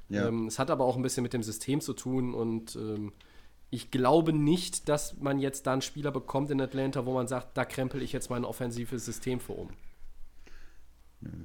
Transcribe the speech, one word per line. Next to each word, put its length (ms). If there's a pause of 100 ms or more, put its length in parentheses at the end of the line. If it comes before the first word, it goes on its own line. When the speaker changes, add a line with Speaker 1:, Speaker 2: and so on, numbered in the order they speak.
Speaker 1:
Ja. 200
Speaker 2:
Ähm, 180
es 100
hat 140
aber 120
auch 120
ein 80
bisschen 180
mit 120
dem 100
System 360
zu 140
tun 400
und, 420
ähm, 360 (580)
ich 220
glaube 400
nicht, 560
dass 300
man 220
jetzt 280
da 60
einen 80
Spieler 300
bekommt 400
in 100
Atlanta, 440
wo 80
man 140
sagt, 300
da 80
krempel 360
ich 120
jetzt 160
mein 160
offensives 600
System 360
für 100
um. 160 (1500)
Speaker 1:
Nee. 100 (160)